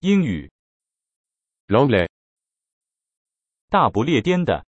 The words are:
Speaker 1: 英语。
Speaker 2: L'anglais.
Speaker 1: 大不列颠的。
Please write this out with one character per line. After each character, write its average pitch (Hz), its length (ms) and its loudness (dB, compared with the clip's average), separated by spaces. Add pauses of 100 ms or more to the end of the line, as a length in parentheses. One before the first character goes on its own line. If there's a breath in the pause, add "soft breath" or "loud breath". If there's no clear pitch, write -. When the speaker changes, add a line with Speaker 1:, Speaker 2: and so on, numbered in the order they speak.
Speaker 1:
英 196 220 0
语。 87 280 -6 (1160)
Speaker 2:
L'anglais. 107 420 2 (1600)
Speaker 1:
大 165 220 0
不 104 140 -2
列 143 180 0
颠 180 220 -2
的。 92 260 -4